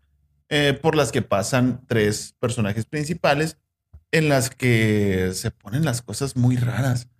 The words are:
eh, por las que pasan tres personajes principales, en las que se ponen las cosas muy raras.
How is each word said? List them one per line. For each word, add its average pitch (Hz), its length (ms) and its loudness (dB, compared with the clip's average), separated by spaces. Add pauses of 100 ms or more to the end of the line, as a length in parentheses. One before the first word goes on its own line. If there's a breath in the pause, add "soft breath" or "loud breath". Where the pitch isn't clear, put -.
(520)
eh, 143 300 2
por 156 140 0
las 139 160 0
que 123 100 0
pasan 120 680 0
tres 107 520 -2
personajes 110 460 -2
principales, 151 720 -2 (540)
en 156 180 2
las 131 200 2
que 104 840 2
se 110 180 -6
ponen - 340 -4
las 123 160 -2
cosas 135 340 -6
muy 123 220 2
raras. 120 500 -2 (120)